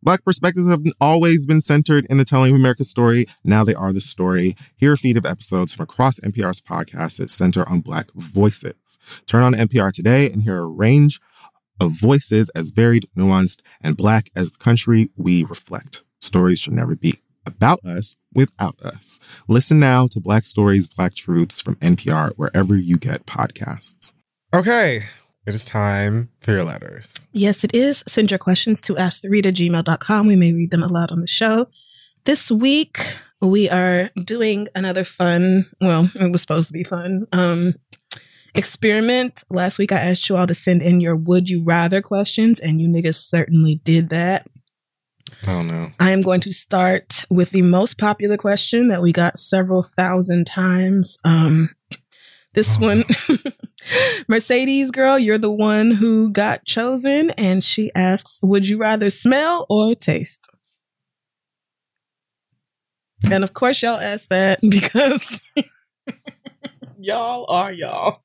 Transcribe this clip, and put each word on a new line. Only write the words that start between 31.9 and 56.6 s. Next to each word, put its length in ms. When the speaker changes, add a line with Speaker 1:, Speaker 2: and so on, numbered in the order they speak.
Speaker 2:
This 220
week, 680
we 280
are 420
doing 520
another 260
fun, 640
well, 340
it 160
was 120
supposed 260
to 40
be 120
fun, 480
um, 420
experiment. 960
Last 300
week, 100
I 80
asked 300
you 80
all 100
to 80
send 280
in 180
your 160
would 340
you 140
rather 380
questions, 580
and 200
you 60
niggas 300
certainly 640
did 280
that. 360
Speaker 1:
Oh, 140
no. 360
Speaker 2:
I 120
am 120
going 200
to 100
start 760
with 220
the 120
most 360
popular 380
question 520
that 140
we 80
got 300
several 560
thousand 500
times. 800
Um, 460
this 240
Speaker 1:
Oh, 40
Speaker 2:
one, 200
Speaker 1:
no. 80
Speaker 2:
<laughs> 440
Mercedes 640
girl, 260
you're 200
the 120
one 400
who 400
got 340